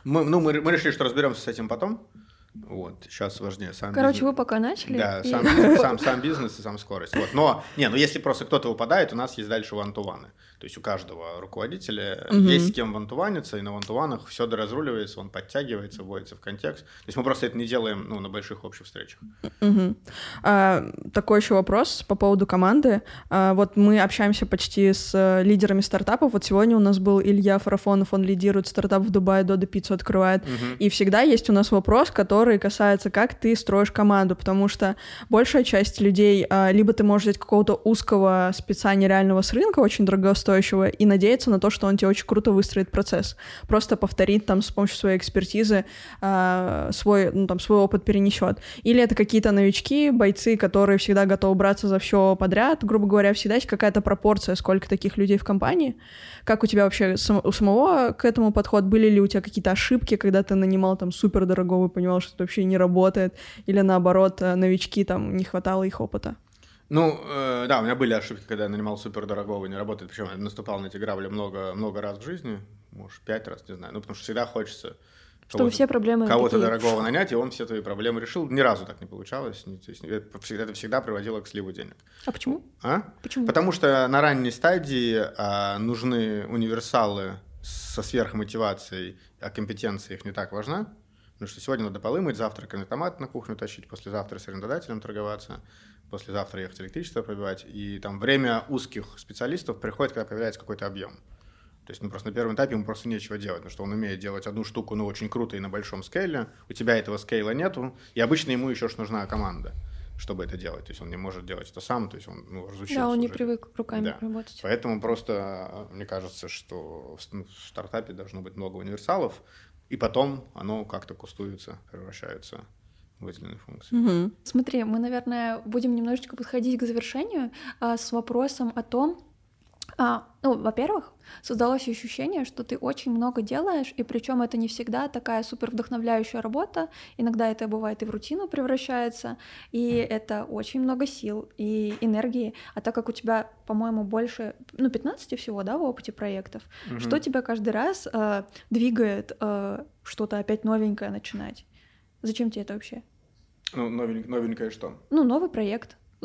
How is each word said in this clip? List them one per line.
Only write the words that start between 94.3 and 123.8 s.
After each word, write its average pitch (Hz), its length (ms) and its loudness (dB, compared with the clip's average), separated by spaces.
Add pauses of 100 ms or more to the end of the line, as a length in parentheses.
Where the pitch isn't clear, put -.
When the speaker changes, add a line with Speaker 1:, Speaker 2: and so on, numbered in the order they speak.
Speaker 1:
с - 100 -20
арендодателем 110 520 -10
торговаться, 104 600 -12 (500)
послезавтра 98 500 -10
ехать 92 200 -14
электричество 120 420 -10
пробивать. 101 520 -10
И 101 240 -12
там 101 220 -12
время 123 480 0
узких 123 380 -8 (120)
специалистов 123 640 -10
приходит, 123 340 -6
когда 110 100 -8
появляется 107 360 -8
какой-то 101 260 -12
объем. 98 260 -12 (720)
То - 60 -20
есть, - 120 -20
ну, 104 80 -10
просто 101 180 -12
на 104 60 -10
первом 113 200 -4
этапе 135 200 -2
ему 107 100 -4
просто 107 240 -10
нечего 107 300 -8
делать, 98 200 -10
потому - 140 -18
что - 100 -14
он 101 100 -8
умеет 104 280 -6
делать 98 260 -12
одну 107 160 -8
штуку, 107 320 -10
ну, 107 100 -4
очень 104 240 -8
круто 117 280 -6
и 98 40 -10
на 98 80 -10
большом 98 360 -12
скейле. 175 420 -10 (220)
У - 60 -16
тебя 117 220 0
этого 104 200 -6
скейла 107 380 -6
нету, 139 420 -6 (180)
и 117 60 -4
обычно 147 320 0
ему 127 180 -2
еще 117 160 -4
ж - 120 -8
нужна 104 280 -6
команда, 101 460 -6 (440)
чтобы 92 280 -10
это 87 120 -12
делать. 82 280 -14
То - 80 -20
есть - 100 -18
он 85 80 -14
не 87 60 -12
может 92 280 -12
делать 92 280 -14
это - 80 -18
сам, 117 280 -6
то 101 80 -16
есть - 120 -20
он, 87 220 -18
ну, 92 180 -14
разучился 101 320 -8
Speaker 2:
Да, 240 80 -2
он 240 100 -2
не 240 80 -2
Speaker 1:
уже. 233 80 -10
Speaker 2:
привык 233 420 -6
руками 220 280 -8
Speaker 1:
Да. - 160 -8
Speaker 2:
работать. 220 420 -12
Speaker 1:
Поэтому 110 380 -4
просто, 113 320 -6 (580)
э, 90 40 -20
мне 98 120 -14
кажется, 92 420 -12
что 78 680 -16
в - 40 -20
с-, - 100 -20
ну, 98 120 -12
в - 240 -20
стартапе 110 440 -10
должно 95 300 -16
быть 95 140 -18
много 95 200 -12
универсалов, 104 680 -6 (500)
и 131 40 -8
потом 135 480 -2 (100)
оно 107 300 -8
как-то 98 300 -14
кустуется, - 640 -16 (120)
превращается - 680 -18 (580)
в - 60 -18
выделенные 87 340 -18
функции. - 380 -14